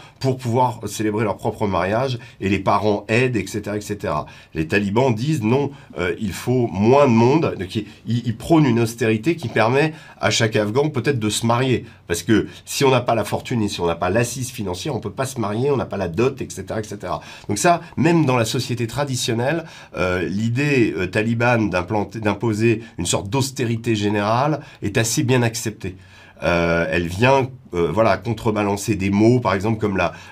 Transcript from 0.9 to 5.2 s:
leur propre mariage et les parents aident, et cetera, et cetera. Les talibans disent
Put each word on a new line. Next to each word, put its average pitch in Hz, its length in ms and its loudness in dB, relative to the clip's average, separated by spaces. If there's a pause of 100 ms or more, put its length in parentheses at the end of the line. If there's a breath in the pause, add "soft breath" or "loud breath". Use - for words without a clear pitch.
leur 98 120 -2
propre 110 300 -4
mariage 104 520 0 (220 loud breath)
et 101 80 -2
les 98 100 2
parents 104 500 0
aident, 123 280 2
et 95 100 -2
cetera, 104 300 -6
et 107 40 -4
cetera. 95 460 -4 (280 loud breath)
Les 78 140 -2
talibans 104 460 2
disent 127 280 0